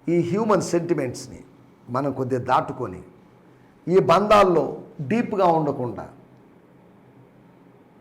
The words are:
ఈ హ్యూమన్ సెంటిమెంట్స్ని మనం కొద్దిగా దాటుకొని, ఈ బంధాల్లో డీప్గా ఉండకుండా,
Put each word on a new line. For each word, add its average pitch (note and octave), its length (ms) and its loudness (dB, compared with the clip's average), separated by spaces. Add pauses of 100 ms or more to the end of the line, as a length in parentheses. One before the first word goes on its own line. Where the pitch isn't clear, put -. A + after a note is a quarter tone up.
ఈ E3+ 120 2
హ్యూమన్ G#3 400 0
సెంటిమెంట్స్ని E3 840 -4 (460)
మనం C3+ 220 -4
కొద్దిగా B2+ 320 -4
దాటుకొని, B2 600 -4 (840)
ఈ F3+ 120 4
బంధాల్లో F#3 800 4 (200)
డీప్గా G3 440 0
ఉండకుండా, C#3+ 640 -2 (1900)